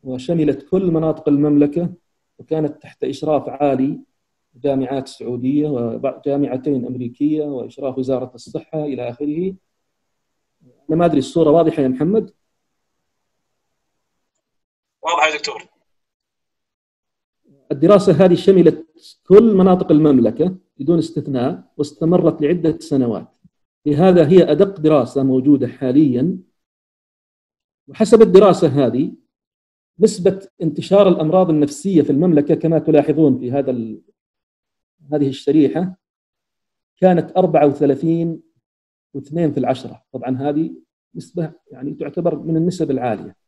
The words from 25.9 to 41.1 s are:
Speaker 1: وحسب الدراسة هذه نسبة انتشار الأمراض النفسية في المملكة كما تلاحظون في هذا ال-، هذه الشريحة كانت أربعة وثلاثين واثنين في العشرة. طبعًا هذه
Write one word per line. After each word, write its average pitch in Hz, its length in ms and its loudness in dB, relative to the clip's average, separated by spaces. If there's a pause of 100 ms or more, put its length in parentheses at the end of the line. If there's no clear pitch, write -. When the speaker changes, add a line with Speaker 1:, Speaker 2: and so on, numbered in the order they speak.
Speaker 1:
وحسب 220 340 4
الدراسة 185 460 6
هذه 131 460 0 (840)
نسبة 185 480 0 (140)
انتشار 190 460 0
الأمراض 175 420 0
النفسية 151 520 0
في 147 80 -2
المملكة 151 460 0
كما 160 240 -2
تلاحظون 147 600 2
في 123 120 -8
هذا 135 200 -4
ال-، 110 300 -8 (1120)
هذه 147 140 -2
الشريحة 143 720 0 (1000)
كانت 180 400 0
أربعة 156 300 2
وثلاثين 160 760 -2 (720)
واثنين 151 380 -4
في - 60 -6
العشرة. 127 540 -6
طبعًا 127 260 -8
هذه 147 380 -4 (400)